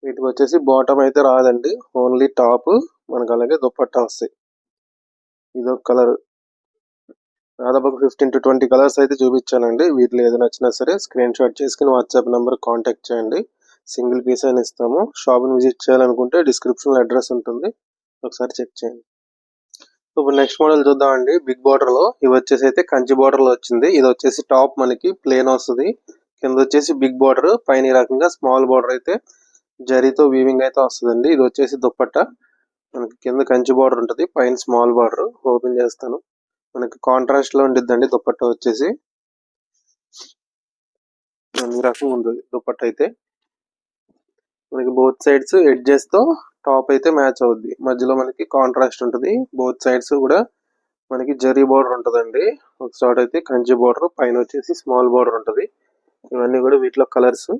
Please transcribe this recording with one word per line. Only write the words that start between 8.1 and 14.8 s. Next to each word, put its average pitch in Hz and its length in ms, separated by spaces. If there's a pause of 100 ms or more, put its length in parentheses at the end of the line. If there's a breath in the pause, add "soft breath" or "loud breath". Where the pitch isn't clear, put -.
to 135 100
ట్వంటీ 131 280
కలర్స్ 135 280
అయితే 139 200
చూపించానండి. 123 640 (120)
వీటిలో 123 300
ఏది 120 160
నచ్చినా 123 260 (100)
సరే 160 160 (100)
స్క్రీన్ 123 340
షాట్ 123 220
చేసుకుని 139 340
WhatsApp 123 400
నెంబర్కి 120 340
కాంటాక్ట్ 117 400
చేయండి. 117 320 (540)
సింగిల్ 123 320
పీస్ 127 200
అయినా 123 200
ఇస్తాము. 120 340 (220)